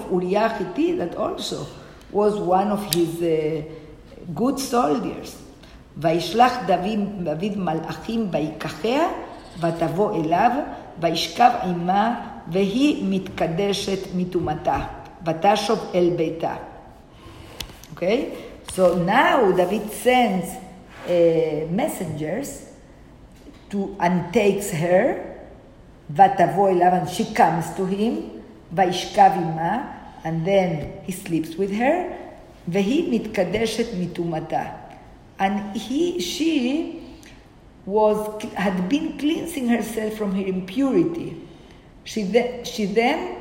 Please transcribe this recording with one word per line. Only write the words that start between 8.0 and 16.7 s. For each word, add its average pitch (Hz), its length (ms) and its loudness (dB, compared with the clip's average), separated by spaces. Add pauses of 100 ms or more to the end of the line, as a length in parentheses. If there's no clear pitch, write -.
ויקחיה, 165 760 -2 (520)
ותבוא 165 560 0
אליו, 170 360 4 (500)
וישכב 180 500 4 (120)
עמה, 185 580 0 (300)
והיא 202 580 2
מתקדשת 190 880 -2 (160)
מטומאתה, 156 640 -2 (460)
ותשוב 196 540 2 (160)
אל 175 220 4
ביתה. 156 380 -2 (1400)